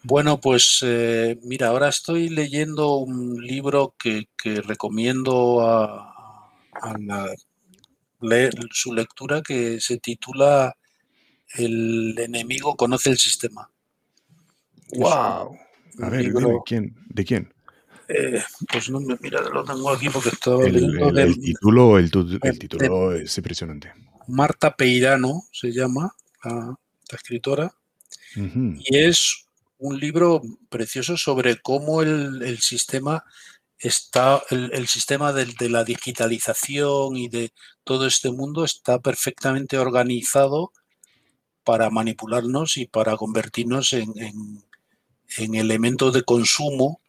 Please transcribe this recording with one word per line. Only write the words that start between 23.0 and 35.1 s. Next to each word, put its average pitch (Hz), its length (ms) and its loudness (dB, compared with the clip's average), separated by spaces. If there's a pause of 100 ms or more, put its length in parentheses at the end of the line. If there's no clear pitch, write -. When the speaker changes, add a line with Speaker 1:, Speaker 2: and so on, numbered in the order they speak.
Speaker 1:
de 82 120 -4
Speaker 2:
es - 160 -6
impresionante. 82 560 -10 (320)
Speaker 1:
Marta 143 500 0
Peirano 131 760 2
se 120 200 -6
llama 131 420 -2 (300)
la, 113 80 -6 (580)
la 120 60 -12
escritora. 139 580 -4 (640)
Speaker 2:
Ujú. 104 420 -2
Speaker 1:
Y - 200 0
es - 480 2 (320)
un 139 200 -8
libro 156 440 2 (260)
precioso 123 480 -6
sobre 127 440 0
cómo 147 420 -2
el, 143 400 -2
el 120 160 -6
sistema 135 680 -4 (540)
está, 131 720 2
el, 123 220 -2
el 127 140 -4
sistema 143 460 -2